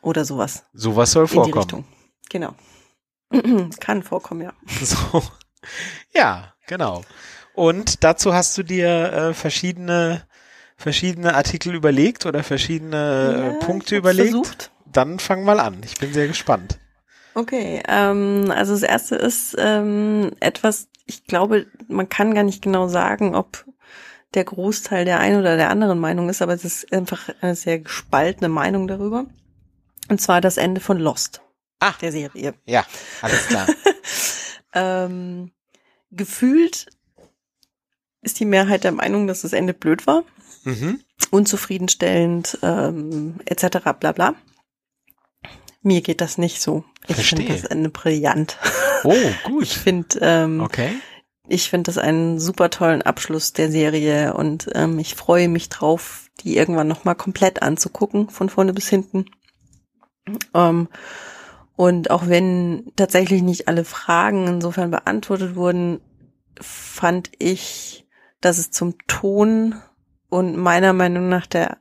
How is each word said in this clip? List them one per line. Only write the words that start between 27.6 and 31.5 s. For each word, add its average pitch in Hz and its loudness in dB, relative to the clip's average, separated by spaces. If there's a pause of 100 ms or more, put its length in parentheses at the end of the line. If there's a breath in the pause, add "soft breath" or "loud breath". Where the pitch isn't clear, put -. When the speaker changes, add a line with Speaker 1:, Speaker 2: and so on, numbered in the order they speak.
Speaker 1:
gespaltene 165 -2
Meinung 180 0
darüber. 208 -4 (840)
Und 202 0
zwar 175 4
das 180 2
Ende 185 0
von 190 0
Lost, - -4 (380)